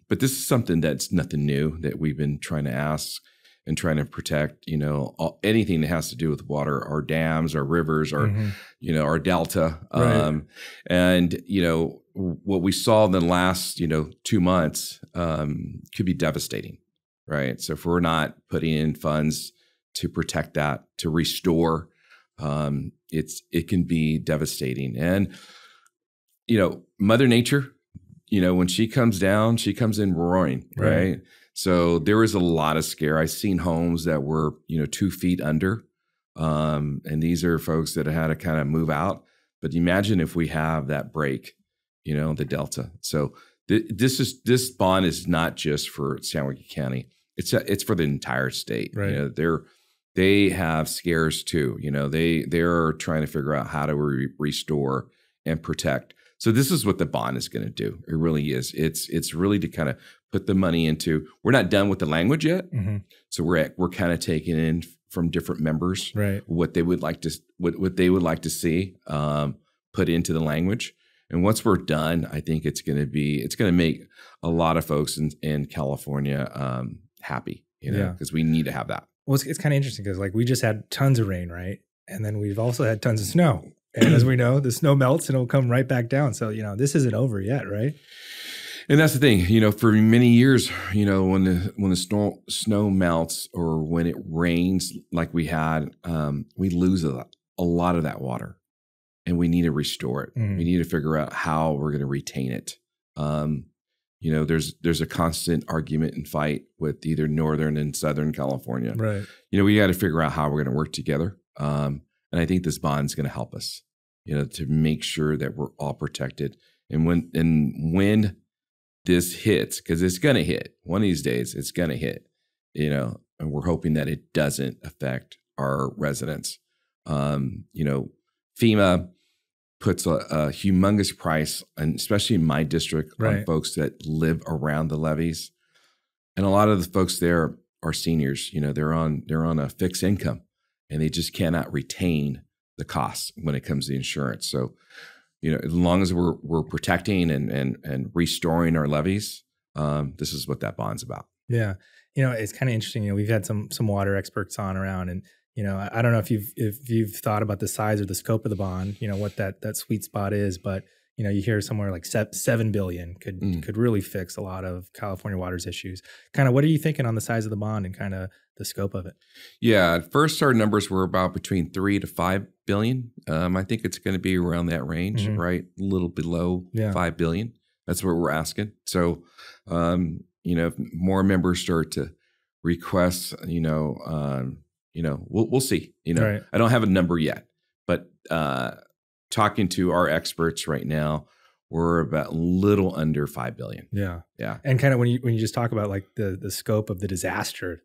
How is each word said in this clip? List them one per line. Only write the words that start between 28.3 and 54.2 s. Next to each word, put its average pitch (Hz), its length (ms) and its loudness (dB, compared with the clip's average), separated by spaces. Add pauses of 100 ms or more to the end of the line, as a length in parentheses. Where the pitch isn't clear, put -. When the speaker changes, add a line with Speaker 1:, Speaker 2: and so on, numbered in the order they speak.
Speaker 1:
know, 90 140 4
when 90 120 4
she 107 200 0
comes 117 320 2
down, 107 380 4
she 101 160 0
comes 110 260 0
in 98 140 2
roaring, 85 520 2 (100)
Speaker 2:
Right. 98 200 2
Speaker 1:
right? 90 260 0 (320)
So 87 460 4
there 101 180 4
was 110 160 4
a 98 60 2
lot 78 380 2
of 80 80 0
scare. 78 340 0
I've 80 100 2
seen 92 300 0
homes 82 460 0
that 78 180 0
were, 76 320 0 (120)
you 80 120 -2
know, 73 80 0
two 95 240 -2
feet 90 280 0
under. 92 460 0 (500)
Um, 76 720 0
and 78 160 -2
these 82 220 0
are 82 160 2
folks 80 340 -2
that 76 140 -2
had 80 200 0
to 78 80 0
kinda 78 300 -2
move 78 240 0
out. 80 340 -2 (380)
But 73 140 -6
imagine 92 440 2
if 80 160 -2
we 82 120 2
have 78 400 -2
that 71 260 -6
break, 69 420 -4 (500)
you 76 100 -2
know, 78 180 0
the 73 100 -4
Delta. 69 480 -6 (100)
So - 340 -4 (320)
th-, 110 200 2
this 123 320 0
is, - 220 -2
this 120 300 2
bond 95 340 4
is 80 220 -2
not 82 280 0
just 73 340 -2
for 69 340 -4
San 76 220 -4
Joaquin 67 260 -8
County. 64 380 -6 (280)
It's - 160 -4
a, 107 180 0
it's 98 120 -2
for 110 120 -2
the 87 80 0
entire 67 460 -2
state. - 460 -6
Speaker 2:
Right. 101 160 -2
Speaker 1:
You - 40 -2
know, 71 140 -2
they're, 80 320 0 (540)
they 98 340 6
have 80 400 0
scares 80 540 0
too. 67 360 -2
You 73 120 -4
know, 71 160 0
they, 80 380 2
they're 85 480 2
trying 78 280 -2
to 73 60 -2
figure 73 260 -4
out 69 140 -2
how 73 180 -4
to 76 100 0
re-, 69 340 0 (100)